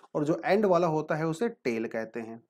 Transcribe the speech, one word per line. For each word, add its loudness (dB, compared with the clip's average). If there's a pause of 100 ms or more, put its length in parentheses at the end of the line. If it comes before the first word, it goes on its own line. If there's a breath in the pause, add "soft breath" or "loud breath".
(160 loud breath)
और 0
जो 0
एंड 4
वाला 4
होता 0
है -2
उसे -2
टेल -4
कहते -6
हैं। -12